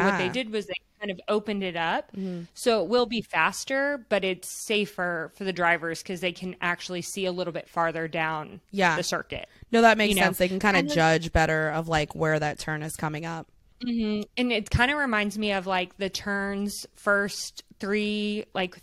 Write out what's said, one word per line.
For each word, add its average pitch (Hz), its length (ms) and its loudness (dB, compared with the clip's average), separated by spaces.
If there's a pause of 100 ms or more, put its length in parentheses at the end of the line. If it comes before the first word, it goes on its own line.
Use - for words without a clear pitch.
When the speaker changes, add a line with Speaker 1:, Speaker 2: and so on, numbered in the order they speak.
Speaker 1:
what 196 140 2
they 180 80 0
Speaker 2:
Yeah. - 60 -4
Speaker 1:
did 233 200 -4
was 214 140 -2
they 185 80 -8 (260)
kind 202 100 -6
of 180 160 -8
opened 208 380 0
it 175 100 -4
up. 170 380 -2
Speaker 2:
Mm-hmm. 185 300 -6 (120)
Speaker 1:
So 226 300 2
it 165 40 -4
will 240 180 2
be 214 160 -2
faster, 269 840 0
but 196 140 2
it's 185 260 -2 (180)
safer 180 680 -2
for - 80 -14
the 190 100 -2
drivers 170 480 0
'cause 180 200 -8
they 180 120 -2
can 180 280 -10
actually 175 420 -4
see 196 240 -6
a 180 60 0
little 175 200 -4
bit - 160 -10
farther 165 380 0
down 160 540 -4 (100)
Speaker 2:
Yeah. 185 240 4
Speaker 1:
the 170 80 0
circuit. - 460 -6 (240)
Speaker 2:
No, 233 100 6
that 220 160 10
makes 208 160 4
Speaker 1:
You 185 60 4
know? 196 60 6
Speaker 2:
sense. 180 120 0
They 180 100 4
can 190 120 -2
kinda 196 180 4
Speaker 1:
And 175 120 2
then - 40 0
Speaker 2:
judge 160 380 4
better 156 380 2
of, 160 180 -4
like, 156 260 0
where 156 240 2
that 151 220 -4
turn 156 240 -4
is 156 100 -8
coming 156 320 -4
up. 165 220 -8 (340)
Speaker 1:
Mm-hmm. 214 420 -2 (120)
And 247 160 0
it 214 160 0
kinda 254 260 4
reminds 214 440 0
me 208 140 0
of, 190 140 -2
like, 180 300 -2
the 190 140 -4
turns 202 720 -4 (120)
first - 680 -2 (140)
three, 208 720 -2
like, 185 300 -4